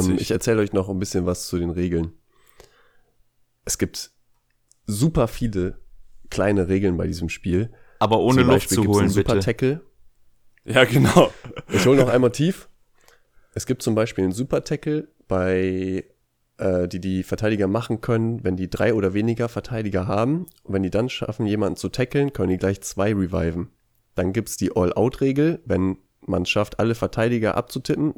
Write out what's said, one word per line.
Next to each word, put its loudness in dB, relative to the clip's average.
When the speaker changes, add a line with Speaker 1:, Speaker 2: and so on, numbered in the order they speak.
Speaker 1:
witzig. 2
Speaker 2:
ich -6
erzähle 2
euch -2
noch 0
ein -4
bisschen -2
was -2
zu -4
den -2
Regeln. -2
Es -6
gibt -6
super 0
viele -4
kleine 0
Regeln 0
bei -2
diesem -6
Spiel. -2
Speaker 3:
Aber 2
ohne 4
Speaker 2:
Zum 4
Speaker 3:
Luft 8
Speaker 2:
Beispiel -2
Speaker 3:
zu 4
Speaker 2:
gibt's 4
einen 4
Speaker 3:
holen, 2
Speaker 2:
Super 2
Speaker 3:
bitte. 2
Speaker 2:
Tackle. -2
Speaker 1:
Ja, 6
genau. 6
Speaker 2:
Ich 2
hol 6
noch 6
einmal 4
tief. -2
Es -8
gibt -4
zum 0
Beispiel 0
einen 0
Super -4
Tackle, -4
bei, 0
äh, 0
die -8
die -2
Verteidiger -2
machen -2
können, -2
wenn 0
die -6
drei 0
oder 0
weniger 0
Verteidiger -4
haben. 0
Und -6
wenn 0
die 0
dann 0
schaffen, -4
jemanden 0
zu -6
tackeln, -2
können -2
die 0
gleich -2
zwei -2
reviven. -2
Dann 0
gibt's -4
die -2
All-Out-Regel. 0
Wenn 0
man -2
schafft, -2
alle 0
Verteidiger 0
abzutippen, -2